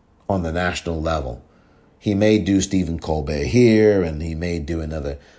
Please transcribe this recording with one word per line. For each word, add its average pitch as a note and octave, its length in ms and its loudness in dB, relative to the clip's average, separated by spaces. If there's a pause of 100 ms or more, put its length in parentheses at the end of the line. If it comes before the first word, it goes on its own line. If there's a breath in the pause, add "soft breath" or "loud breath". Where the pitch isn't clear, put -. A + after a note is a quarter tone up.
(280)
on F#2+ 140 -2
the E2 100 -4
national E2+ 480 -4
level. D#2 440 -4 (560 soft breath)
He G#2+ 140 -2
may G#2+ 260 4
do F#2+ 200 2
Stephen F2 400 -2
Colbert D2 460 -4
here, G#2+ 580 6
and D#2 180 -4
he D#2+ 140 -6
may F2 240 -4
do D#2+ 220 -6
another D2+ 360 -8 (220 soft breath)